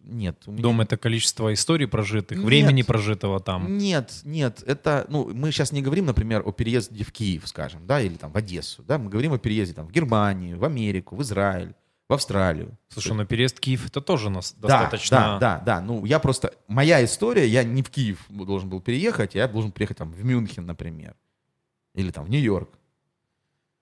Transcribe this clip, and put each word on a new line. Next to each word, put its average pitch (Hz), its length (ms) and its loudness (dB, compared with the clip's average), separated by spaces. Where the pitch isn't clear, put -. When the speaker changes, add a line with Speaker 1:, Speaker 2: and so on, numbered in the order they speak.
Speaker 1:
нет, 104 420 -6
у 101 60 -12
меня 110 100 -4
Speaker 2:
Дом — 117 200 4
это 107 140 0
количество 113 560 0
историй 147 360 2
прожитых, 107 500 -2
Speaker 1:
Нет. 202 80 -2
Speaker 2:
времени 139 360 8
прожитого 104 580 0
там. 98 380 -2
Speaker 1:
Нет, 180 460 -2
нет, 143 420 -2
это, 143 420 0
ну, 143 260 -2
мы 143 180 -2
щас 139 200 0
не 143 100 -2
говорим, 160 240 0
например, 113 400 2
о 101 60 -2
переезде 110 520 -2
в - 80 -10
Киев, 92 360 -4
скажем, 82 380 -10
да, 135 140 2
или 90 160 -2
там 78 160 -14
в 90 40 -6
Одессу, 90 480 -6
да, 139 140 -2
мы 107 120 -8
говорим 127 220 0
о 123 60 2
переезде 104 360 0
там 78 140 -10
в 87 40 -14
Германию, 101 640 2
в 101 60 0
Америку, 107 520 -2
в 127 60 -4
Израиль, 95 520 -2
в - 60 -2
Австралию. 92 640 0
Speaker 2:
Слушай, - 260 -6
но 107 120 -2
переезд 123 320 0
в - 20 -20
Киев — 131 280 -2
это - 120 -6
тоже 120 300 0
нас 92 240 -6
Speaker 1:
Да, 107 140 -4
Speaker 2:
достаточно 120 500 4
Speaker 1:
да, 101 220 4
да, 98 260 0
да, 101 160 2
ну, 104 240 -4
я 147 140 4
просто, - 340 0
моя 135 360 6
история, 208 440 2
я 120 160 4
не 123 180 0
в - 80 -10
Киев 107 400 -4
должен 95 400 -6
был 95 100 -6
переехать, 139 540 -2
я 123 140 2
должен 110 240 -2
переехать - 260 -4
там 80 140 -10
в 92 120 -10
Мюнхен, 117 420 0
например, 78 480 -12
или 92 180 -4
там 76 120 -12
в 87 60 -8
Нью-Йорк. 110 380 0